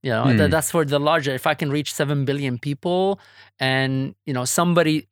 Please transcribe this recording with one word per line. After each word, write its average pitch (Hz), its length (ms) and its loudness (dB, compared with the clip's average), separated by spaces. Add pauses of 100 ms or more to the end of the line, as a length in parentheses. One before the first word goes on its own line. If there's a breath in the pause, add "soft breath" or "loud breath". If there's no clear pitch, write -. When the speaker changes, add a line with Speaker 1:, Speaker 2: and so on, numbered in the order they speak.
Speaker 1:
You 135 100 -4
know, 113 120 0
Speaker 2:
Hmm. 123 140 4
Speaker 1:
tha-, - 120 6
that's 156 220 0
for 170 140 2
the 139 140 0
larger, 147 340 0
if 127 140 -4
I 156 60 2
can 147 180 -2
reach 147 220 -2
seven 143 320 0
billion 135 320 -2
people 180 640 -2 (400 loud breath)
and, 131 560 0 (100)
you 147 80 -4
know, 127 120 -2
somebody, 165 640 2